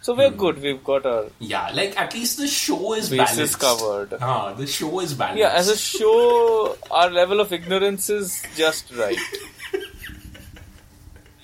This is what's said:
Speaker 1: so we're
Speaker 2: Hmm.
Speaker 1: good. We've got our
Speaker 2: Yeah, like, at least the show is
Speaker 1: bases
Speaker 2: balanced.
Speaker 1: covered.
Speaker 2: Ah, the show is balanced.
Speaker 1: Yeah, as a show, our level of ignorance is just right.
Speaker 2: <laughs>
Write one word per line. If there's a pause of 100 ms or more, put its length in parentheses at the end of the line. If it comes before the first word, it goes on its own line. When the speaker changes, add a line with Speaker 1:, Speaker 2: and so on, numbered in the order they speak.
Speaker 1:
so
we're
Speaker 2:
Hmm.
Speaker 1:
good.
We've
got
our (120)
Speaker 2:
Yeah,
like,
at
least
the
show
is
Speaker 1:
bases
Speaker 2:
balanced.
Speaker 1:
covered.
Speaker 2:
Ah,
the
show
is
balanced.
Speaker 1:
Yeah,
as
a
show, (140)
our
level
of
ignorance
is (140)
just
right. (520)
Speaker 2:
<laughs> (1600)